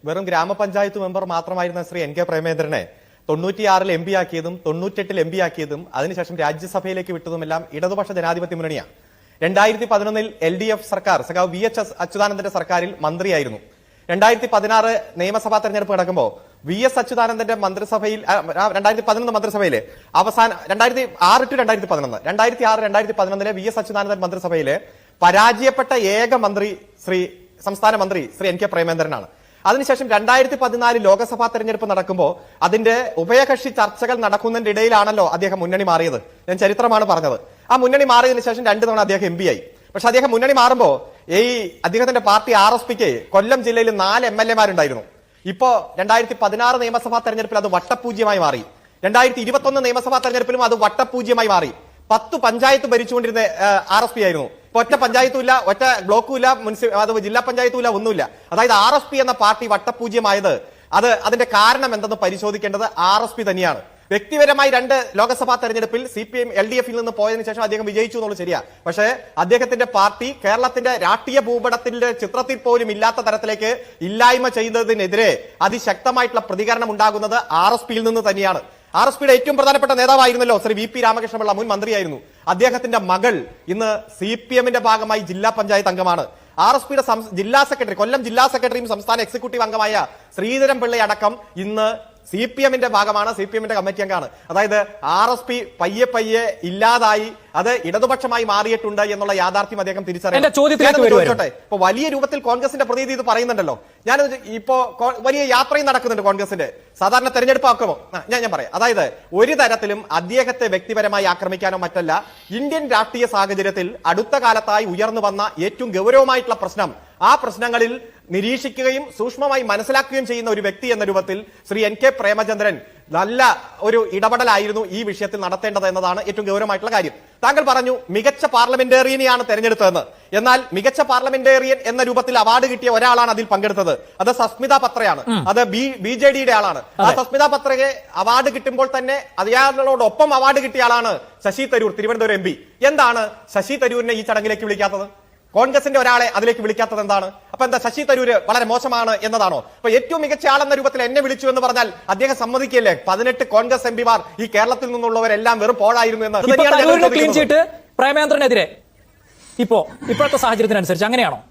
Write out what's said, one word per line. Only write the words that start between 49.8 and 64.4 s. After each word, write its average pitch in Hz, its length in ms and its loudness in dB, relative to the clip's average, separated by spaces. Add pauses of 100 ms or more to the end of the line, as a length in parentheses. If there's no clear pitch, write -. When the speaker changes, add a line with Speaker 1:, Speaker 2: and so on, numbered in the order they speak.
Speaker 1:
നിയമസഭാ 247 340 0
തെരഞ്ഞെടുപ്പിലും 247 440 -2
അത് 233 120 2 (100)
വട്ടപൂജ്യമായി 233 720 0
മാറി. 160 180 0 (380)
പത്ത് 220 260 0
പഞ്ചായത്ത് 262 500 2
ഭരിച്ചുകൊണ്ടിരുന്ന, 233 520 0
ആ, 196 580 0
ആർ 226 80 4
എസ് 226 80 -6
പി 233 80 -8
ആയിരുന്നു. 165 260 0
ഇപ്പൊ - 340 -4
ഒറ്റ 233 140 0
പഞ്ചായത്തും 254 460 2
ഇല്ല, 254 260 2
ഒറ്റ 226 400 2
ബ്ലോക്കും 226 300 0
ഇല്ല, 254 160 4
മുനിസി-, 220 380 -2
അത് 214 360 0
ജില്ലാ 226 140 0
പഞ്ചായത്തും 247 380 -2
ഇല്ല, 240 100 0
ഒന്നുമില്ല. 202 400 -2 (240)
അതായത് 233 200 2
ആർ 214 220 6
എസ് 285 160 0
പി 277 60 -4
എന്ന 254 160 0
പാർട്ടി 220 340 2
വട്ടപൂജ്യമായത് 208 920 0 (320)
അത്, 202 160 4 (200)
അതിന്റെ 233 160 2
കാരണം 240 500 2
എന്തെന്ന് 214 220 -4
പരിശോധിക്കേണ്ടത് 202 720 -4 (120)
ആർ 196 240 4
എസ് 226 160 -6
പി 240 120 -6
തന്നെയാണ്. 175 300 0 (300)
വ്യക്തിപരമായി 277 600 2